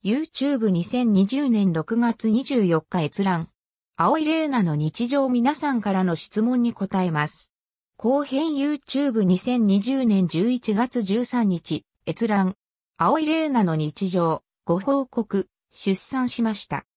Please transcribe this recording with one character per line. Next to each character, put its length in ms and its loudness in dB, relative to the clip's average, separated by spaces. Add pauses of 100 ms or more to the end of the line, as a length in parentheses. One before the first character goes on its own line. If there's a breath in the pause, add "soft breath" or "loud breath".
YouTube 680 0
二 120 0
千 300 0
二 160 6
十 200 0
年 240 2
六 280 -2
月 300 0
二 120 2
十 220 0
四 160 2
日 220 -4
閲 200 -4
覧。 260 -2 (480)
青 220 2
井 60 -2
玲 220 0
奈 200 0
の 80 0
日 320 -2
常 220 0
皆 260 2
さ 160 -4
ん 100 0
か 120 -2
ら 100 2
の 140 0
質 260 -4
問 200 2
に 100 0
答 320 -2
え 80 -2
ま 160 -2
す。 240 -16 (440)
後 280 0
編 300 -2
YouTube 680 -2
二 160 4
千 300 0
二 120 4
十 240 -2
年 220 4
十 240 0
一 240 -2
月 300 -2
十 200 0
三 240 0
日、 360 -4 (200)
閲 220 -4
覧。 300 0 (400)
青 240 2
井 60 0
玲 220 0
奈 160 2
の 120 0
日 320 -4
常、 340 0 (220)
ご 160 0
報 260 0
告、 400 -4 (240)
出 240 -2
産 340 -2
し 140 -4
ま 120 0
し 120 -8
た。 200 -8 (100)